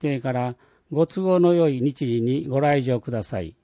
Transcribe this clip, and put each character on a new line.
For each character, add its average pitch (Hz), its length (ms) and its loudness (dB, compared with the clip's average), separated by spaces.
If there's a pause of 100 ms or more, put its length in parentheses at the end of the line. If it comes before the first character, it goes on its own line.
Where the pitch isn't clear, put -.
程 143 180 -2
か 131 120 -4
ら 123 240 -2 (360)
ご 156 140 2
都 185 180 -8
合 185 160 2
の 175 140 6
良 170 160 4
い 131 100 -2
日 135 260 -2
時 117 160 0
に 135 260 -2
ご 135 120 -2
来 147 220 2
場 123 180 -2
く 123 120 -10
だ 113 120 -4
さ 98 180 -6
い。 82 220 -10